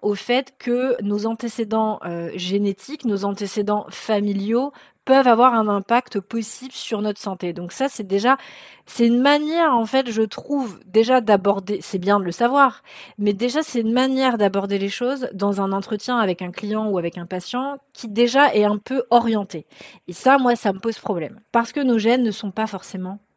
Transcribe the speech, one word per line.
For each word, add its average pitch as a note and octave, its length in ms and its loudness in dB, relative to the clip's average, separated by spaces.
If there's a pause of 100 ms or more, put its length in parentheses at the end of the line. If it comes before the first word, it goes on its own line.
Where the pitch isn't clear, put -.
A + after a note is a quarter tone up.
au G#3 120 0
fait B3+ 420 -2
que B3 440 -2
nos G#3 240 -2
antécédents, A3 800 -2
euh, E3+ 300 -6
génétiques, G3 680 -4
nos G3+ 220 0
antécédents G3+ 640 -2
familiaux G#3 840 -2 (340)
peuvent C4 220 4
avoir A#3+ 260 6
un A3 140 2
impact G#3 520 0
possible A#3 540 -8
sur - 280 -6
notre G#3 200 -4
santé. F#3 320 -6
Donc E3+ 180 -10
ça, - 180 -2
c'est G#3 160 -6
déjà, G3+ 320 2 (480)
c'est - 220 2
une A#3+ 140 4
manière, D4+ 520 4
en A#3 120 2
fait, B3+ 260 0
je A3 120 0
trouve, A#3+ 640 -4
déjà A3+ 360 4
d'aborder, G3+ 600 2
c'est - 160 -4
bien G3 220 2
de F#3+ 60 -2
le F3 60 -2
savoir, B3+ 520 2 (340)
mais G#3 160 2
déjà, B3 300 0
c'est B3 180 -2
une A3 120 0
manière C4 440 2
d'aborder G3 400 2
les G3 120 -2
choses B3+ 440 -4
dans G3+ 280 0
un G3 100 0
entretien G3+ 460 -4
avec F#3+ 240 0
un F3+ 100 -8
client G#3+ 360 -4
ou G3 120 0
avec E3+ 180 -4
un F3 80 -8
patient B3+ 520 -6 (160)
qui - 140 -14
déjà A#3+ 460 4
est G#3 120 4
un G#3 120 0
peu C4 320 -4
orienté. A3 560 0 (420)
Et F3 60 -10
ça, C4+ 240 4
moi, B3 180 2
ça G#3 180 0
me F#3+ 60 -14
pose A3+ 200 -6
problème. F3 400 -6 (120)
Parce A#3 200 0
que - 80 -4
nos B3+ 180 2
gènes A#3+ 260 2
ne A3 80 0
sont G3 200 -8
pas A3 160 -4
forcément F#3+ 520 -10 (180)